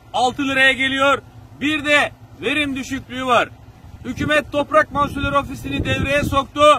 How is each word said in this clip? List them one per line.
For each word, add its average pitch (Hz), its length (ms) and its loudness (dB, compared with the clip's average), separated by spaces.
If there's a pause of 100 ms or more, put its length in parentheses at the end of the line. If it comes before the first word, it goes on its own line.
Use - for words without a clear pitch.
(140)
altı 254 340 0
liraya 262 240 4
geliyor. 269 500 0 (400)
Bir 294 240 -2
de 294 260 2 (300)
verim 277 340 -2
düşüklüğü 262 500 -8
var. 214 240 2 (560)
Hükümet 285 460 -2
Toprak 285 400 0
Mahsulleri 277 460 -2
Ofisi'ni 269 480 -6
devreye 277 380 0
soktu. 269 400 0 (140)